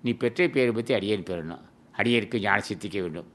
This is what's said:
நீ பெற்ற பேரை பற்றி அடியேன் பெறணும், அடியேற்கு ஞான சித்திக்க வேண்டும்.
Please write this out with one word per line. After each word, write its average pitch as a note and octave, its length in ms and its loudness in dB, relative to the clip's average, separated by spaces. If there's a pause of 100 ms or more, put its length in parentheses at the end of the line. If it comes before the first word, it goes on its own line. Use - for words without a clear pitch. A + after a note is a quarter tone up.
நீ B2 60 0 (120)
பெற்ற B2+ 260 2
பேரை B2+ 240 4
பற்றி A#2 220 0
அடியேன் G2 360 0
பெறணும், E2+ 340 -8 (340)
அடியேற்கு A2+ 460 2
ஞான G2+ 240 2
சித்திக்க G2+ 380 -6
வேண்டும். E2 280 -10